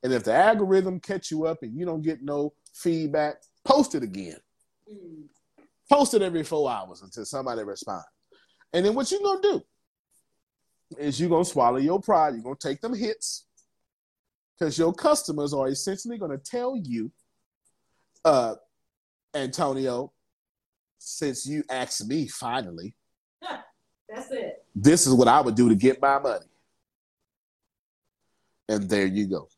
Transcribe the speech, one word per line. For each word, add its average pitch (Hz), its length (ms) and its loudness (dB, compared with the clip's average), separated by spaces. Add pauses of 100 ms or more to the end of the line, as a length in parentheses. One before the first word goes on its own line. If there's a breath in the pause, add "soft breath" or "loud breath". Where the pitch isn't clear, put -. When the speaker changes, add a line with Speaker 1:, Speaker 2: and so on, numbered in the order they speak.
Speaker 1:
And 131 100 0
if 113 120 0
the 110 100 2
algorithm 190 640 4
catch - 300 -8
you 156 160 -2
up 160 160 -4
and 113 120 -12
you 170 120 -6
don't 160 160 -6
get 151 200 -4
no 147 300 -4 (220)
feedback, 156 640 -2 (280)
post 285 300 4
it 143 80 -2
again. 92 360 -8 (480)
Speaker 2:
Mm. 165 380 -20 (640)
Speaker 1:
Post 285 240 4
it 226 80 4
every 170 240 -2
four 151 260 -2
hours 95 300 -10
until 98 240 -14
somebody 123 400 -6
responds. 95 420 -10 (680 soft breath)
And 180 100 2
then 208 100 2
what 254 160 -2
you 403 120 -2
gonna 392 180 0
do 392 220 2 (1400)
is 143 200 -4
you 165 120 0
gonna 170 140 4
swallow 131 340 2
your 165 220 2
pride. 160 340 2
You're 113 80 -10
gonna 131 140 -10
take - 260 -6
them 233 120 -6
hits - 520 -6 (1120)
'cause 151 200 -2
your 165 140 2
customers 151 640 0
are 135 140 0
essentially 196 500 -6
gonna 160 200 -6
tell 247 380 -6
you, 123 340 -6 (1160)
uh, 127 280 4 (800)
"Antonio, 135 760 -2 (840)
since - 480 -6
you 147 240 -4
asked 127 360 -6
me 139 220 -2
finally, 104 680 -8 (260)
Speaker 2:
<laughs> - 200 -20
That's - 880 -14
it. - 440 -8
Speaker 1:
this 151 320 6
is 131 80 4
what 120 140 6
I 135 120 6
would 123 140 0
do 120 160 6
to 113 40 8
get 127 260 4
my 139 180 2
money." 127 280 -4 (2250)
And 101 200 -2
there 101 180 2
you 98 220 0
go. 87 300 -4